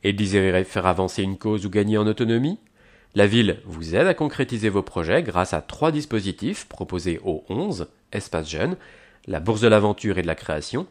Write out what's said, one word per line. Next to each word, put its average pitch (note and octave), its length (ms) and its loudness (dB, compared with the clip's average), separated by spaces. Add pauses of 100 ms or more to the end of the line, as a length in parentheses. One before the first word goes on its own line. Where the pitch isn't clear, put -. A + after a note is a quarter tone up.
et G2+ 100 2
désirez F#2+ 500 2
faire F#2 220 -4
avancer F#2 380 0
une F#2+ 160 -4
cause G#2+ 260 -2
ou G2 60 -6
gagner G#2 260 2
en G#2+ 80 2
autonomie ? A#2 540 0 (560)
La G2+ 100 6
ville G#2 400 4
vous D#2+ 300 -8
aide C#3 100 4
à F#3+ 80 2
concrétiser B2+ 560 -2
vos G2 140 0
projets F#2 400 0
grâce F#2 300 -2
à D#2 100 -2
trois - 280 -2
dispositifs A#2+ 760 -4
proposés F2 580 -6
au D#2 240 -4
onze, F#2+ 380 -4 (240)
Espace E2+ 360 -6
Jeune, G#2 300 -4 (480)
la D#2 140 -6
Bourse G#2+ 220 0
de A#2 80 6
l'aventure G#2 500 4
et - 20 0
de E2 60 4
la D#2+ 80 2
création F2 560 -6